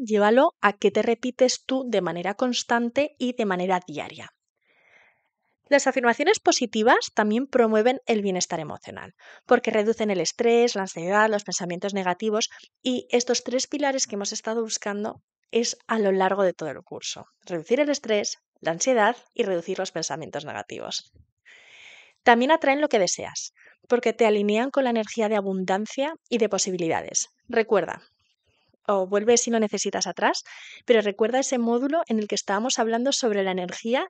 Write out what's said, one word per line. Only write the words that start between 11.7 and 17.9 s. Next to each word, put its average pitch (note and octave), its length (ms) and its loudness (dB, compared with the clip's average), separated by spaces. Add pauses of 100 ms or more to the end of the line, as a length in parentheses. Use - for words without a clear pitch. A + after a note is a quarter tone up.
negativos G3+ 560 -2 (320)
y B3+ 280 -2
estos A#3+ 320 0
tres B3+ 260 -4
pilares C#4 380 -2
que G#3+ 100 -8
hemos G3+ 160 -6
estado A3 280 -6
buscando G#3 600 -6 (280)
es A#3 360 0
a A3+ 120 -2
lo G3+ 140 2
largo F#3+ 300 2
de F3+ 100 2
todo D#3+ 160 -10
el C#3 140 -10
curso. - 420 -12 (220)
Reducir F#3 340 -2
el D4 80 0
estrés, A3 480 -2 (240)